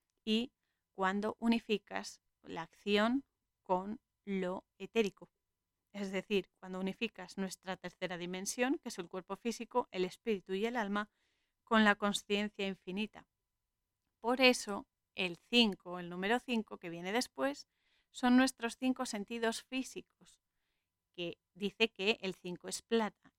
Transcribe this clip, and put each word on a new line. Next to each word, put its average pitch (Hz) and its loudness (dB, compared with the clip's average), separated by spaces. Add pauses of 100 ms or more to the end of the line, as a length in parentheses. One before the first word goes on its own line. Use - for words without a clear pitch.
(240)
y 226 0 (420)
cuando 196 0
unificas 220 0 (220)
la 175 -10
acción 214 0 (400)
con 190 -2 (240)
lo 190 -4 (140)
etérico. 196 -2 (640)
Es 202 -6
decir, 190 0 (120)
cuando 185 -10
unificas 190 -6
nuestra 185 -6
tercera 180 -8
dimensión, 196 -2
que 233 -10
es - -10
el 180 -10
cuerpo 190 -10
físico, 240 -4
el 185 -2
espíritu 190 -4
y 196 0
el 247 -4
alma, 208 -2 (560)
con 220 6
la 208 6
consciencia 202 -2
infinita. - -8 (920)
Por 247 0
eso, 247 4 (300)
el 180 -4 (120)
cinco, 196 4
el 175 -10
número 190 0
cinco 220 -4
que 175 -10
viene 175 -8
después, 262 -2 (440)
son 247 4
nuestros 254 2
cinco 254 -2
sentidos 226 -4
físicos, - -10 (760)
que 175 -8 (160)
dice 202 0
que 202 -2
el 190 -4
cinco 180 -10
es - -8
plata. - -2